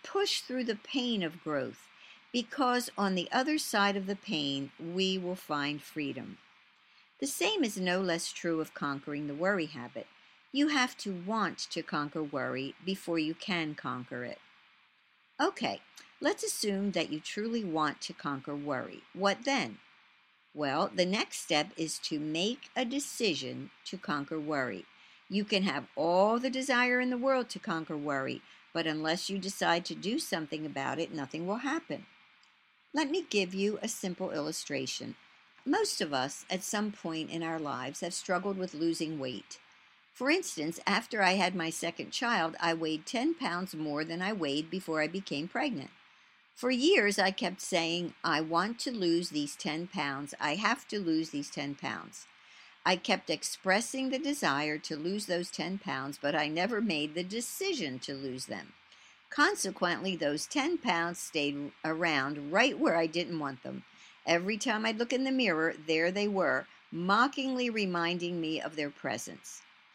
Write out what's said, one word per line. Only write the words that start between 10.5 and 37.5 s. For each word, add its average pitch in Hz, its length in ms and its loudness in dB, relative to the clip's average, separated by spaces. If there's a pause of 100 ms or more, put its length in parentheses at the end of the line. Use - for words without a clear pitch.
You 285 160 4
have 262 300 2
to 202 140 -4
want 185 460 -2 (120)
to 165 120 -4
conquer 151 400 -2
worry 131 520 -2 (100)
before 180 340 -2
you 156 140 0
can 160 420 -2
conquer 123 480 -6
it. - 160 -8 (1040)
Okay, - 400 0 (400)
let's 392 240 2
assume 202 460 0
that 165 200 0
you 156 100 -4
truly 226 440 -2
want 156 380 0
to - 100 -8
conquer 143 440 -6
worry. 143 460 -4 (120)
What 196 300 2
then? 190 340 0 (800)
Well, 147 380 2
the 180 100 4
next 208 360 0
step 156 360 2
is 160 280 -2
to 151 160 -2
make 165 560 -2
a 254 80 0
decision 139 880 -2 (160)
to 185 120 -8
conquer 147 400 -4
worry. 131 460 -2 (440)
You 208 160 0
can 202 200 4
have 143 320 0
all 185 420 6
the 262 100 0
desire 247 520 4
in 254 100 2
the 247 80 0
world 254 300 4
to 185 100 -8
conquer 160 380 -4
worry, 135 440 -2 (320)
but 165 140 0
unless 160 420 0
you 196 80 -2
decide 180 500 2
to 160 100 -6
do 208 240 -2
something 156 440 -4
about 139 360 -2
it, - 120 -4
nothing 156 320 -6
will 196 120 0
happen. 269 500 -4 (880)
Let 285 180 2
me 339 180 0
give 190 240 2
you 196 300 0
a 226 60 -2
simple 185 420 -4
illustration. 135 840 -4 (500)
Most 392 340 0
of 151 140 0
us, 131 340 -2
at 185 140 -2
some 214 300 -2
point 160 380 -6
in 165 120 -4
our 165 160 -2